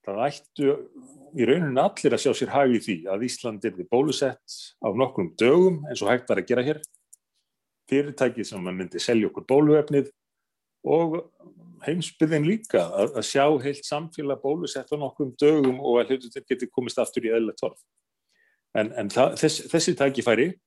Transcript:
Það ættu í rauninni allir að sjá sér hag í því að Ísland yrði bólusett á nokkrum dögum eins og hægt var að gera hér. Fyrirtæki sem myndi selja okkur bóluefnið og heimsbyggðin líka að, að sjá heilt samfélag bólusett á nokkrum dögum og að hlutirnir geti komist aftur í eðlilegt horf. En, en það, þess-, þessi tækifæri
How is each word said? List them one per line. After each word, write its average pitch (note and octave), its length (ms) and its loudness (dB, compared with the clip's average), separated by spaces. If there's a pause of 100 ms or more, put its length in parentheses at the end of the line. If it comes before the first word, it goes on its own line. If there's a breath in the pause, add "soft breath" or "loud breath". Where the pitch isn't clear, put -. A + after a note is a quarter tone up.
Það G2+ 180 -4
ættu C#3+ 440 -4 (680)
í A#2+ 100 2
rauninni C#3 360 2
allir D3+ 340 0
að - 80 -4
sjá C3+ 80 2
sér - 220 -4
hag C3+ 180 4
í A2+ 80 2
því G2 160 -4 (160)
að G#2+ 160 -4
Ísland A2+ 400 -8
yrði F#2 220 -8
bólusett C3 640 -2 (240)
á - 80 -2
nokkrum G2+ 480 -2
dögum E3 520 4
eins - 140 -8
og G2+ 60 -2
hægt A#2+ 220 0
var G2 100 2
að F#2 80 -10
gera B2 160 2
hér. D3+ 160 -2 (1080)
Fyrirtæki C3 560 0
sem F#2+ 180 -8
myndi F2+ 380 -6
selja A2 260 2
okkur - 220 -10
bóluefnið D3 600 4 (800)
og D#3+ 300 0 (680)
heimsbyggðin D#3+ 640 0
líka F3 400 0
að, G2 320 0
að G#2+ 80 -6
sjá C#3 160 2 (160)
heilt C#3+ 240 -8
samfélag D3 560 -6
bólusett C#3 480 -6
á D3+ 80 -4
nokkrum C3+ 400 -6
dögum C#3+ 440 4
og B2 200 4
að A#2 140 0
hlutirnir B2+ 340 -10
geti B2+ 240 -4
komist B2 260 -4
aftur A#2 300 -2
í A2+ 60 0
eðlilegt A2+ 260 -2
horf. - 200 -6 (1000)
En, G#2+ 160 0
en G2+ 160 -6
það, B2 300 2
þess-, - 300 0
þessi E3 280 0
tækifæri C3+ 520 2 (160)